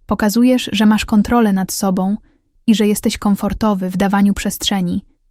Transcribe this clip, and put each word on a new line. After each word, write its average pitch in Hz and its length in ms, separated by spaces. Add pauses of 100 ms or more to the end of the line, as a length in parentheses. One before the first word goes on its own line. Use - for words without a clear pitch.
pokazujesz, 233 680
że 208 120
masz 214 200
kontrolę 220 480
nad 190 180
sobą 190 460 (500)
i 226 80
że 208 120
jesteś 214 300
komfortowy 202 720
w 185 80
dawaniu 202 360
przestrzeni, 190 720 (260)